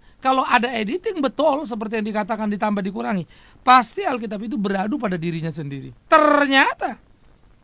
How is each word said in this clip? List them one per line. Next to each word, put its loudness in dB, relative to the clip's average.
kalau 2
ada 2
editing -4
betul 0
seperti -6
yang -4
dikatakan -4
ditambah -2
dikurangi, -4
pasti 4
Alkitab -4
itu -6
beradu -2
pada -2
dirinya -4
sendiri. -10
Ternyata 4